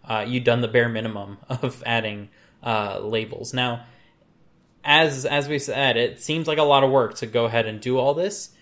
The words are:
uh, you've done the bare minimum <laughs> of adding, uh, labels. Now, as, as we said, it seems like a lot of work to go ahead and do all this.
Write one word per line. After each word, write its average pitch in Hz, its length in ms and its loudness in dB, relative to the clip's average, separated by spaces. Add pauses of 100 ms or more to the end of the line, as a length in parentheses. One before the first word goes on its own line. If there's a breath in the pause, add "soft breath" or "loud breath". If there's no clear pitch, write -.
uh, 107 220 -4
you've 123 180 -2
done 120 180 4
the 113 60 -2
bare 120 200 4
minimum 107 540 -6
<laughs> - 60 -20
of 127 380 -6
adding, 107 420 -4 (340 soft breath)
uh, 107 380 -2
labels. 110 540 -6
Now, 123 300 -2 (1000 loud breath)
as, 147 400 4
as 143 240 0
we 147 100 -2
said, 131 380 0
it 120 240 -2
seems 156 260 -4
like 156 120 0
a 156 60 4
lot 139 200 6
of 135 60 4
work 131 260 2
to 123 100 -8
go 117 200 0
ahead 113 200 0
and 107 140 -8
do 127 180 0
all 139 160 2
this. 185 360 -4 (120)